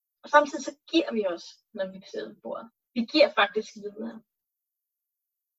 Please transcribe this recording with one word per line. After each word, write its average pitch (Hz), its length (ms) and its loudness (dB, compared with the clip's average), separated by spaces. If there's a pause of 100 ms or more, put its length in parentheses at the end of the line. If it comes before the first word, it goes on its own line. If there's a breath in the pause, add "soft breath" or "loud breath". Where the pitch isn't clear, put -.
(240)
Og 254 60 -16
samtidig 294 360 4
så 302 80 -10 (180)
giver 330 220 2
vi 220 80 -2 (120)
også, - 160 -12 (240)
når 190 180 -6
vi 190 80 -16 (120)
sidder - 160 -8
ved - 160 -20
bordet. - 260 -10 (280)
Vi 226 80 0
giver 302 240 6 (120)
faktisk 214 340 -2
videre. 214 460 -12 (1400)